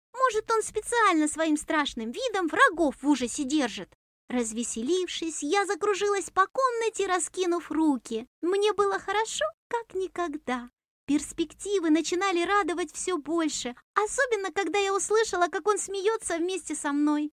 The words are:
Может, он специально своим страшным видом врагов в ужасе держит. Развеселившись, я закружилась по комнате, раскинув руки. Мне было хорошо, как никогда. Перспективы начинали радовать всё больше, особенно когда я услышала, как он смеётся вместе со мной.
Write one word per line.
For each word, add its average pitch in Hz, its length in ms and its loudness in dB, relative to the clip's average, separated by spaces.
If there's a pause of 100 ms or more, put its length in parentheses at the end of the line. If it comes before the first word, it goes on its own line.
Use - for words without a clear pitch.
(120)
Может, 466 380 0
он 440 140 2
специально 403 640 2
своим 311 280 0
страшным 277 540 -2
видом 392 380 -2
врагов 330 520 4
в 269 80 0
ужасе 254 360 0
держит. 254 500 -2 (340)
Развеселившись, 247 1160 -2
я 370 220 2
закружилась 392 640 0
по 381 180 4
комнате, 453 580 -2
раскинув 359 640 -2
руки. 277 560 0 (160)
Мне 403 300 2
было 392 260 0
хорошо, 427 460 -2 (240)
как 466 260 -6
никогда. 302 760 -4 (380)
Перспективы 330 840 0
начинали 339 520 2
радовать 349 480 0
всё - 280 -4
больше, 302 580 -2 (180)
особенно 427 560 0
когда 339 280 0
я 392 160 2
услышала, 403 540 2
как - 180 -6
он 415 120 2
смеётся 392 600 -2
вместе 349 360 -4
со 294 180 -4
мной. 294 440 2